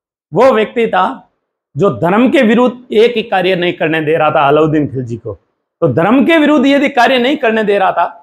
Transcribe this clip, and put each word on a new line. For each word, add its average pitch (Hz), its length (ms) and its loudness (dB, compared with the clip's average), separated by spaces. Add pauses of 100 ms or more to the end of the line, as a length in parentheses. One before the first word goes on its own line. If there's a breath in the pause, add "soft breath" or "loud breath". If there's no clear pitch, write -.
(320)
वो 247 200 2
व्यक्ति 220 360 -2
था 190 360 -4 (520)
जो 185 160 2
धर्म 180 380 0
के 285 120 2
विरुद्ध 240 500 0
एक 233 240 2
ही 220 80 -4
कार्य 185 320 -2
नहीं 175 160 -2
करने 160 280 -2
दे 156 160 -2
रहा 156 140 2
था 147 180 2
अलाउद्दीन 151 400 2
खिलजी 120 280 -8
को। 107 180 -14
तो - 560 -8
धर्म 202 360 0
के 330 120 2
विरुद्ध 294 280 2
यदि 277 240 2
कार्य 247 280 2
नहीं 262 180 0
करने 220 280 -2
दे 202 140 0
रहा 185 140 0
था 170 140 -2 (160)